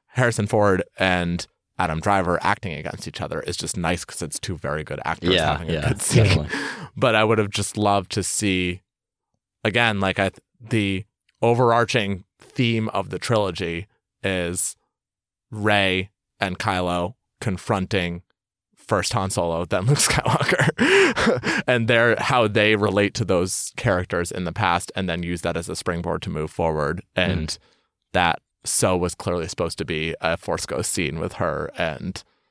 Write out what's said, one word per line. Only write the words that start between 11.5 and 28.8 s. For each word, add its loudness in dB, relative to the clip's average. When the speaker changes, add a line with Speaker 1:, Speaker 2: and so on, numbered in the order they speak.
Speaker 1:
theme 0
of -4
the -6
trilogy -2
is -2
Rey 2
and -2
Kylo -2
confronting -2
first -2
Han 0
Solo, 0
then 0
Luke 4
Skywalker. 2
<laughs> -20
And 2
their, 4
how 2
they 4
relate 2
to -2
those 0
characters 0
in -6
the -4
past 0
and -2
then -2
use -4
that -2
as -6
a -6
springboard -4
to -6
move -4
forward. -2
Speaker 2:
Mm. 2
Speaker 1:
And -4
that 2
so 2